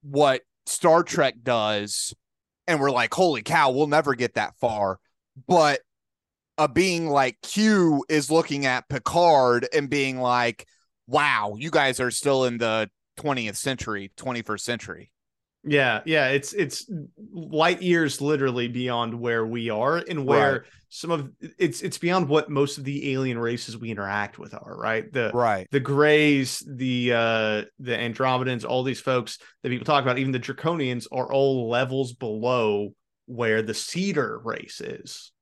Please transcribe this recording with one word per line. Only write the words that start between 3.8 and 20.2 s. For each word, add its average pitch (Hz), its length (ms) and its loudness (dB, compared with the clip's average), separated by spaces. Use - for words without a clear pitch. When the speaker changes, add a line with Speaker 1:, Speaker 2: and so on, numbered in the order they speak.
Speaker 1:
never 147 280 2
get 120 200 -2
that 107 260 -2
far." 104 380 0
But 151 320 4
a 151 100 4
being 165 400 0
like 135 340 2
Q 190 680 4
is 151 220 0
looking 151 360 2
at 127 220 -2
Picard 131 840 4
and 143 140 2
being 135 320 0
like, 123 460 0
"Wow, 120 500 0
you 143 140 -10
guys 139 280 2
are 123 120 0
still 135 340 2
in 120 140 -2
the 110 320 0
twentieth 123 400 -4
century, 107 600 -6
twenty-first 117 480 -6
century." 101 460 -8
Speaker 2:
Yeah, 135 400 2
yeah, 151 260 2
it's, 139 240 -2
it's 180 360 -6
light 165 500 0
years 170 380 2
literally 135 460 0
beyond 120 480 -2
where 117 320 -2
we 117 240 -4
are 123 280 0
and 160 280 -6